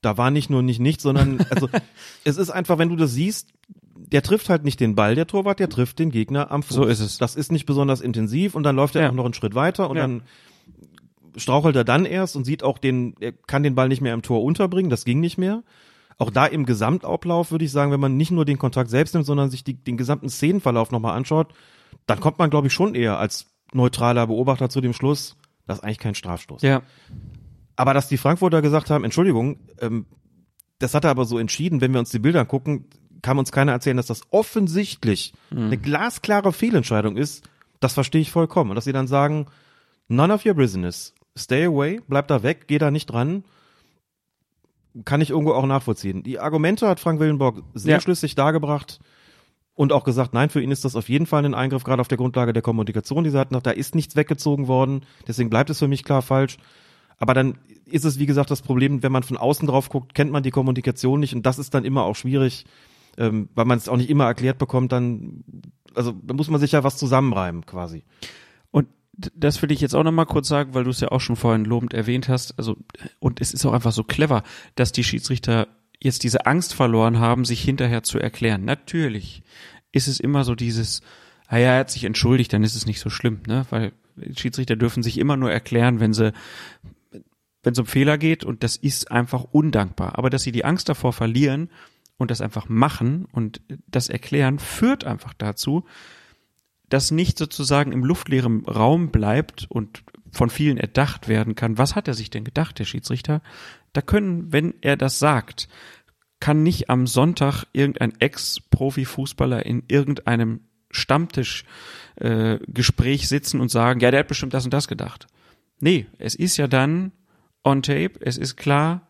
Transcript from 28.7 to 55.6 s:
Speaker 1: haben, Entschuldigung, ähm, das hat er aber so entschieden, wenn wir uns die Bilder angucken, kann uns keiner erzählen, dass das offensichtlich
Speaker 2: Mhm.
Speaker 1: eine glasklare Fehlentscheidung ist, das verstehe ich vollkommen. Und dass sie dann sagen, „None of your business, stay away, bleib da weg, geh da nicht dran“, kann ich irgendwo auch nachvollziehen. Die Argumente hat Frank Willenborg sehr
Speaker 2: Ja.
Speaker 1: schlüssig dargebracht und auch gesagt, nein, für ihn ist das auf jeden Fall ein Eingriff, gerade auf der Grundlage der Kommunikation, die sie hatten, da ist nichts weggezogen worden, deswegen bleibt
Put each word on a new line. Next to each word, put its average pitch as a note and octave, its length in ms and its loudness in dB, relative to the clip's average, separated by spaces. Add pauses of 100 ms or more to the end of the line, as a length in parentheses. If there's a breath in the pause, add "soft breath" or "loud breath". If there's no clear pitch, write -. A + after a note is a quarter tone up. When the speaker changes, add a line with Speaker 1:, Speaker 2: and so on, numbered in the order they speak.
Speaker 1:
haben, D3 140 2
Entschuldigung, C3+ 560 0 (200)
ähm, A2+ 260 -4 (720)
das - 140 -2
hat D3 120 2
er D#3 60 6
aber B2+ 140 2
so A#2 140 -2
entschieden, D3 420 -2
wenn C3 120 2
wir B2+ 80 2
uns A#2+ 100 -4
die B2 80 -2
Bilder D3 220 2
angucken, C3+ 460 -4 (360)
kann C3+ 160 0
uns C3+ 140 -2
keiner C#3 200 2
erzählen, B2 240 0
dass A#2+ 100 -2
das - 240 -8
offensichtlich F#3+ 1000 0 (180)
Speaker 2:
Mhm. A#2 140 -4
Speaker 1:
eine G#2+ 140 0
glasklare G3+ 760 0
Fehlentscheidung A2 640 0
ist, D3 320 -6 (300 soft breath)
das B2+ 160 0
verstehe C#3+ 260 2
ich D3+ 100 -2
vollkommen. D#3+ 400 2
Und G2+ 60 -2
dass A#2 80 -4
sie C#3 80 -2
dann C3 140 0
sagen, C#3+ 400 2 (640 soft breath)
„None D3+ 260 4
of G3+ 100 -2
your G#3 100 4
business, F#2+ 600 0 (220)
stay C3+ 280 0
away, D#3+ 440 0
bleib C#3 200 0
da B2+ 140 2
weg, D3 240 -2
geh D3 120 0
da D3 120 4
nicht D3+ 160 -2
dran“, D3 380 -2 (1600 soft breath)
kann C#3+ 160 2
ich D3 100 2
irgendwo D3+ 220 2
auch C3 140 2
nachvollziehen. G#2+ 560 -2
Die A#2 180 -8
Argumente D#3+ 480 2
hat F3+ 100 2
Frank D#3+ 220 -2
Willenborg C3+ 420 2 (120)
sehr A#2 180 2
Speaker 2:
Ja. D3+ 80 6
Speaker 1:
schlüssig E3 340 -2
dargebracht D3 640 0 (760 soft breath)
und C#3+ 180 4
auch C#3 120 4
gesagt, B2+ 300 0
nein, C3+ 160 4
für D3 100 0
ihn C3 120 -2
ist C3+ 120 -4
das C3 120 -2
auf A2+ 120 -4
jeden D3 180 2
Fall C#3+ 180 2
ein C#3+ 100 0
Eingriff, C3 300 -2
gerade B2+ 160 0
auf B2 80 -2
der B2 100 0
Grundlage B2 340 0
der A2+ 100 0
Kommunikation, A2+ 600 0
die D#3 80 2
sie C#3 80 2
hatten, C3 240 0
da B2 80 0
ist - 240 -4
nichts D3+ 220 0
weggezogen C#3+ 500 0
worden, C3 400 0 (220 soft breath)
deswegen A#2 220 -2
bleibt C3 200 2